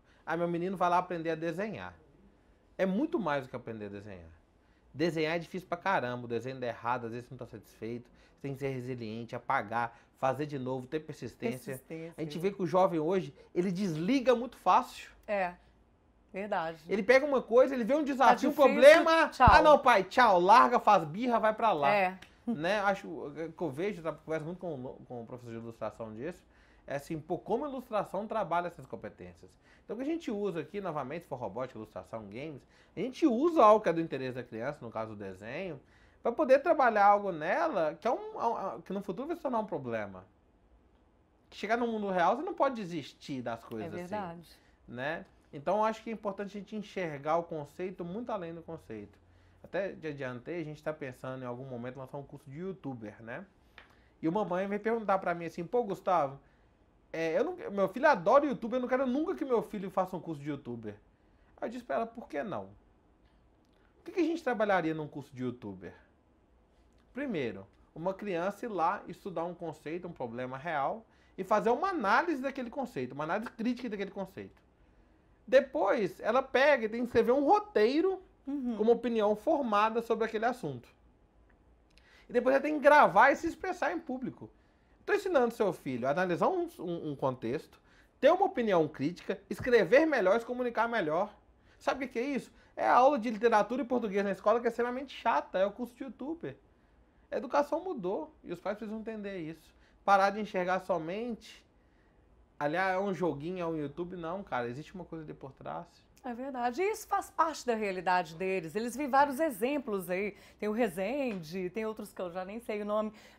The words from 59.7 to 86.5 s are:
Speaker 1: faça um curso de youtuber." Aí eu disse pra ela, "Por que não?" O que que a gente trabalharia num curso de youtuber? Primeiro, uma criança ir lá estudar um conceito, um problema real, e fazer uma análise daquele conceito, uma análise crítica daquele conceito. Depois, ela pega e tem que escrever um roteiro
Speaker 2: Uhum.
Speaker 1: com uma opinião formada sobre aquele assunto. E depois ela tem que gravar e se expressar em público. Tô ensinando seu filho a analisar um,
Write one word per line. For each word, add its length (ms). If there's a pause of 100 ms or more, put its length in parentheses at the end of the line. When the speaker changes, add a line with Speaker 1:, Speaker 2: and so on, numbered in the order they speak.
Speaker 1:
faça 240
um 40
curso 220
de 80
youtuber." 460 (640)
Aí 80
eu 40
disse 120
pra 140
ela, 100
"Por 200
que 160
não?" 220 (1300)
O 60
que 80
que 80
a 20
gente 200
trabalharia 520
num 120
curso 280
de 80
youtuber? 500 (1200)
Primeiro, 540 (260)
uma 200
criança 520
ir 40
lá 380
estudar 360
um 100
conceito, 540
um 60
problema 440
real, 480 (320)
e 60
fazer 260
uma 200
análise 520
daquele 280
conceito, 440
uma 120
análise 260
crítica 380
daquele 220
conceito. 480 (880)
Depois, 720
ela 220
pega 440
e 40
tem 120
que 60
escrever 240
um 140
roteiro 760 (260)
Speaker 2:
Uhum. 280
Speaker 1:
com 80
uma 100
opinião 420
formada 640
sobre 240
aquele 200
assunto. 440 (1400)
E 60
depois 220
ela 80
tem 120
que 60
gravar 480
e 60
se 100
expressar 480
em 60
público. 500 (560)
Tô 80
ensinando 400
seu 180
filho 360
a 40
analisar 360
um, 200 (120)